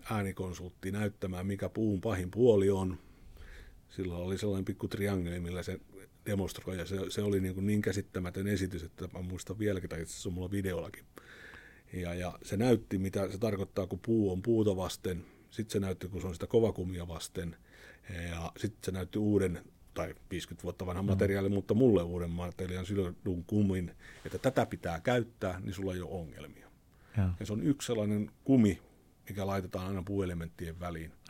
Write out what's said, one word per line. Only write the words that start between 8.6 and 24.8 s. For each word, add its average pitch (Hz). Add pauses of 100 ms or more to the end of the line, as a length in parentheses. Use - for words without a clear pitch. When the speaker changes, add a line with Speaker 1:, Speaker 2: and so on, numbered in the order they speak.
Speaker 1:
että 85
mä 90
muistan 92
vieläkin, 95
tai 82
itse 82
asiassa -
on 92
mulla 90
videollakin. 95 (880)
Ja, 87
ja 90
se -
näytti, 113
mitä 95
se 95
tarkoittaa, 98
kun 90
puu 110
on 92
puuta 107
vasten. 90 (260)
Sit 107
se 107
näytti, 92
kun 90
se 95
on 90
sitä 92
kovakumia 92
vasten. 85 (760)
Ja 85
sit 104 (100)
se -
näytti 92
uuden, 98 (300)
tai 85 (160)
viisikymmentä 85
vuotta 90
vanhan 90
Speaker 2:
Mm. 98
Speaker 1:
materiaalin, 98
mutta 101
mulle 110
uuden 87
materiaalin, 90
sidodun 90
kumin, 95 (300)
että -
tätä 127
pitää 85